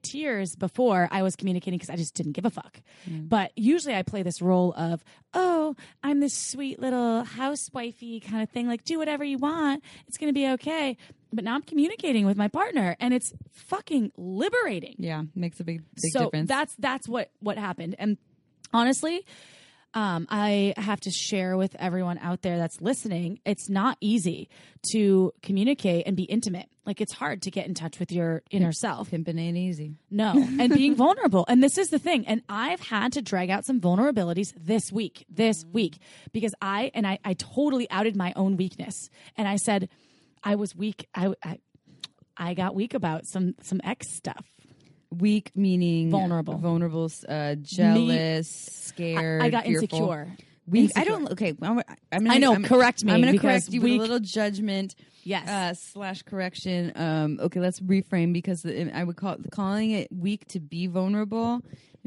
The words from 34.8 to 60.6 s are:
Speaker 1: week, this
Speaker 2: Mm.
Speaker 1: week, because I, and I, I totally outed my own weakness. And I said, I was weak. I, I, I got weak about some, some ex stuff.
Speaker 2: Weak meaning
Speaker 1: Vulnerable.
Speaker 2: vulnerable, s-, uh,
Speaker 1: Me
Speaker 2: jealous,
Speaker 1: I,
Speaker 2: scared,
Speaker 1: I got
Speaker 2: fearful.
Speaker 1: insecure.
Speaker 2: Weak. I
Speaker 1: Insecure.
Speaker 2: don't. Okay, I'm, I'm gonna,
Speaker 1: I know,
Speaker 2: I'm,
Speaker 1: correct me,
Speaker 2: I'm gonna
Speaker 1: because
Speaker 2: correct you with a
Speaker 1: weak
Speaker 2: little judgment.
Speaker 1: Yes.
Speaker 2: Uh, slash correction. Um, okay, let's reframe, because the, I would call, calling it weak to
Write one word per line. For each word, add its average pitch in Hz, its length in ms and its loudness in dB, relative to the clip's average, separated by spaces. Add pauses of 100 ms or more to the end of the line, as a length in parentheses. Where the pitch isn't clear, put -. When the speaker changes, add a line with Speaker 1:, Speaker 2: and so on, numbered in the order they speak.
Speaker 1:
week, 196 400 -6
this 202 340 2
Speaker 2:
Mm. 165 80 -18
Speaker 1:
week, 190 260 0 (340)
because 220 300 -2
I, 202 320 -2
and 208 120 0
I, 190 180 2
I 190 100 0
totally 262 560 0
outed 208 260 2
my 180 180 0
own 190 220 2
weakness. - 540 -6 (260)
And 214 100 -2
I 202 100 0
said, 196 320 0 (540)
I 202 140 0
was 202 180 -4
weak. 202 400 -8
I, 185 200 0 (100)
I, 165 140 -10 (800)
I 175 180 -4
got 185 200 -2
weak 208 200 -2
about 160 320 -2
some, 185 340 -2
some 185 240 -4
ex - 260 -6
stuff. - 360 -12 (640)
Speaker 2:
Weak 208 440 2
meaning 175 560 2
Speaker 1:
Vulnerable. 175 460 0
Speaker 2:
vulnerable, 165 480 0
s-, - 240 -8
uh, 147 300 -2
Speaker 1:
Me 147 40 -10
Speaker 2:
jealous, 160 1040 2
Speaker 1:
I, - 220 -14
Speaker 2:
scared, 160 540 -2
Speaker 1:
I 160 80 4
got 226 160 0
Speaker 2:
fearful. - 160 2 (160)
Speaker 1:
insecure. 165 380 -2 (300)
Speaker 2:
Weak. 190 300 6
I 247 60 4
Speaker 1:
Insecure. - 20 2
Speaker 2:
don't. 370 280 -2
Okay, 185 160 -2 (120)
I'm, 220 180 0 (320)
I'm 196 140 0
gonna, 226 100 4
Speaker 1:
I 269 40 8
know, 262 160 8
Speaker 2:
I'm, 202 100 2
Speaker 1:
correct 247 400 6
me, 202 80 4
Speaker 2:
I'm - 80 8
gonna 247 120 8
Speaker 1:
because - 100 6 (240)
Speaker 2:
correct - 80 -14
you 240 80 2
with 240 80 4
a - 20 6
Speaker 1:
weak 233 80 4
Speaker 2:
little 233 200 0
judgment. 202 760 -2 (300)
Speaker 1:
Yes. 175 240 -4
Speaker 2:
Uh, 180 260 -2
slash 196 480 -10
correction. 185 720 -4
Um, 156 460 0
okay, 175 180 0
let's 180 200 0
reframe, 185 520 2
because 175 300 -2
the, 160 340 -4
I 175 80 -2
would 170 120 -6
call, 196 200 -6 (140)
calling 208 400 -2
it 202 200 -2
weak 190 380 -4
to 180 120 -6